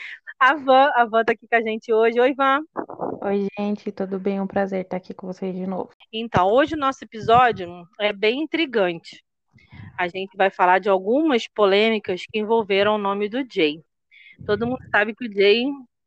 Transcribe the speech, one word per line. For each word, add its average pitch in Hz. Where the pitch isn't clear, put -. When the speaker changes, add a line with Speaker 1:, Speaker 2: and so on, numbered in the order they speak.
Speaker 1:
A 269
Van, 269
a 240
Van 220
tá 226
aqui 233
com -
a 226
gente 220
hoje. 226
Oi, 262
Van. 269
Speaker 2:
Oi, 202
gente, 208
tudo 196
bem? 196
Um 196
prazer 190
tá 185
aqui -
com -
vocês 185
de 185
novo. 185
Speaker 1:
Então, 220
hoje 277
o -
nosso 269
episódio 202
é 208
bem 214
intrigante. 226
A 180
gente 190
vai 190
falar 185
de 190
algumas 226
polêmicas 202
que 220
envolveram 208
o 214
nome 202
do 247
Jay. 156
Todo 208
mundo 254
sabe 208
que 247
o 202
Jay 202